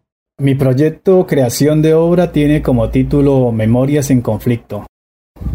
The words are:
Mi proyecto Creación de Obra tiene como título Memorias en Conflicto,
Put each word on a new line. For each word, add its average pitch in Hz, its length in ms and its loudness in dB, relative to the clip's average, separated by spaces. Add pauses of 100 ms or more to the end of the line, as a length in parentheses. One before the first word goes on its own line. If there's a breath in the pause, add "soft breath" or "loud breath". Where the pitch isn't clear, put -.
(380)
Mi 139 180 0
proyecto 156 720 0
Creación 143 560 0
de 156 100 2
Obra 170 380 2
tiene 147 320 0
como 117 260 0
título 135 640 0
Memorias 127 580 0
en 127 120 2
Conflicto, 110 680 -6 (680)